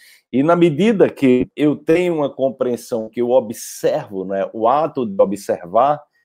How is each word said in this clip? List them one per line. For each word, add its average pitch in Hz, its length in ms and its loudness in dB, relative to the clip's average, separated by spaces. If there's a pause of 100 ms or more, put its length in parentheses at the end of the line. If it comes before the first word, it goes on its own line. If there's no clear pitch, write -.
(300)
E 127 140 0
na 170 140 4
medida 170 520 4
que 127 460 2
eu 143 180 2
tenho 170 420 0
uma 143 140 -2
compreensão 120 800 -4
que 120 140 -6
eu 120 80 0
observo, 120 960 -2
né, 98 260 -2
o 113 160 -2
ato 147 380 0
de 98 160 -6
observar 101 840 -2 (220)